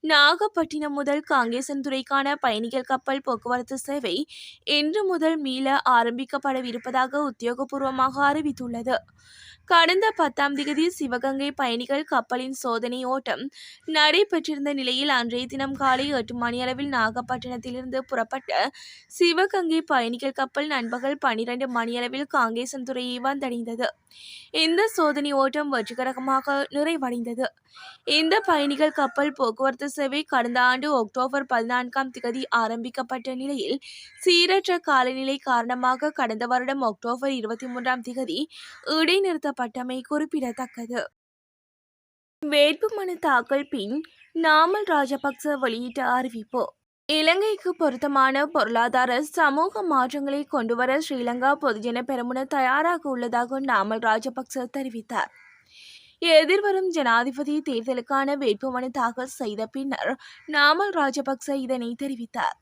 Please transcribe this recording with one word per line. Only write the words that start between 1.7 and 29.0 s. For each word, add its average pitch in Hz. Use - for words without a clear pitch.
பயணிகள் 233
கப்பல் 269
போக்குவரத்து 247
சேவை 262
இன்று 302
முதல் 320
மீள 269
ஆரம்பிக்கப்படவிருப்பதாக 254
உத்தியோகபூர்வமாக 262
அறிவித்துள்ளது. 254
கடந்த 359
பத்தாம் 285
தேதி 294
சிவகங்கை 269
பயணிகள் 269
கப்பலின் 254
சோதனை 247
ஓட்டம் 262
நடைபெற்றிருந்த 311
நிலையில் 262
அன்றைய 247
தினம் 269
காலை 269
எட்டு 240
மணியளவில் 247
நாகப்பட்டினத்திலிருந்து 247
புறப்பட்ட 247
சிவகங்கை 339
பயணிகள் 254
கப்பல் 277
நண்பகல் 262
பன்னிரண்டு 247
மணியளவில் 240
காங்கேசன்துறையை 247
வந்தடைந்தது. 240
இந்த 339
சோதனை 294
ஓட்டம் 277
வெற்றிகரமாக 262
நிறைவடைந்தது. 254
இந்த 320
பயணிகள் 302
கப்பல் 285